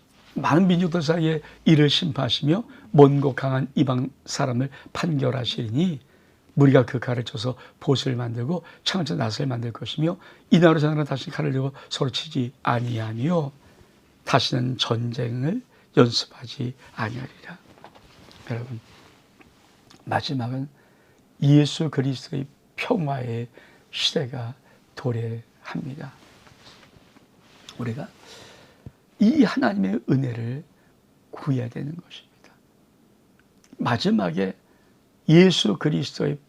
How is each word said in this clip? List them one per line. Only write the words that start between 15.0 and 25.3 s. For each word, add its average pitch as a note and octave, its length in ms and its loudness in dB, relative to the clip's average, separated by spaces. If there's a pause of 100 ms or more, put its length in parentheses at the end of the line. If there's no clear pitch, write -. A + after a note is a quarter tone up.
연습하지 B2 800 0 (200)
아니하리라. B2 640 -10 (920)
여러분, A#2+ 300 -10 (1200)
마지막은 B2+ 640 -4 (720)
예수 D3 480 4
그리스도의 C#3 560 -6 (300)
평화의 B2 720 -4 (420)
시대가 B2 640 -6 (400)
도래합니다. A#2 1200 -8 (1700)